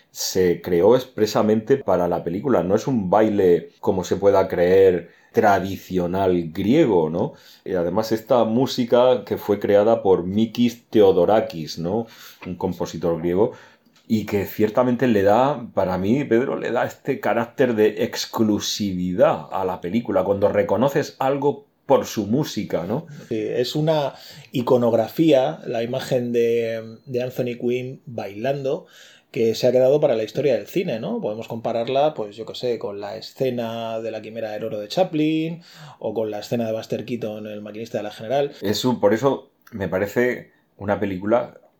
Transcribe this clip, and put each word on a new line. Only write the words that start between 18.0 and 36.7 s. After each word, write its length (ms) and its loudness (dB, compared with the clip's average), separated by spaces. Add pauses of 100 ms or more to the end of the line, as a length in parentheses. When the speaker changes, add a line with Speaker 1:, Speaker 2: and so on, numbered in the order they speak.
Speaker 1:
exclusividad 1500 -2
a 140 -4
la 160 -4
película, 420 0
cuando 260 2
reconoces 720 0
algo 480 -2 (200)
por 200 4
su 220 -4
música, 580 -2
¿no? 200 -4 (220)
Speaker 2:
Sí, 120 -4
es 340 -4
una 400 0 (380)
iconografía, 1120 2
la 160 -4
imagen 500 -4
de, 720 0
de 160 -4
Anthony 380 -6
Quinn 460 -4
bailando, 800 -6 (440)
que 260 0
se 100 0
ha 60 4
quedado 260 6
para 160 2
la 80 -2
historia 320 0
del 140 -4
cine, 320 -4
¿no? 200 -6
Podemos 280 -8
compararla, 640 -2
pues, 220 -10
yo 100 -12
qué 80 -14
sé, 240 -4
con 220 -10
la 160 -10
escena 800 -6
de 140 -8
La 100 -10
Quimera 300 -10
del 100 -8
Oro 160 -6
de 80 -8
Chaplin, 760 -2 (380)
o 160 -8
con 160 -4
la 80 -8
escena 300 -4
de 40 -4